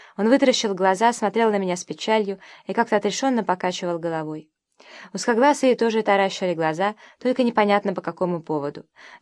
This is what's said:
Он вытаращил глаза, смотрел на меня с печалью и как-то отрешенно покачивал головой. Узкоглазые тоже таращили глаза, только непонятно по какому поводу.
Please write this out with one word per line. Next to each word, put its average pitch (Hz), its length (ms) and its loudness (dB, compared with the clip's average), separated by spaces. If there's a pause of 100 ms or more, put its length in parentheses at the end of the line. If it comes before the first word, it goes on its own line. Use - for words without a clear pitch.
(160)
Он 202 120 0
вытаращил 254 460 2
глаза, 190 380 2
смотрел 220 380 0
на 208 80 0
меня 180 180 -2
с 180 80 -12
печалью 196 540 -2 (280)
и 196 60 -6
как-то 233 240 0
отрешенно 214 480 -2
покачивал 180 540 -4
головой. 156 500 -8 (640)
Узкоглазые 247 640 2
тоже 226 260 0
таращили 196 520 0
глаза, 160 420 -2 (240)
только 254 240 0
непонятно 202 500 2
по 185 60 -6
какому 175 420 -4
поводу. 147 420 -6 (380)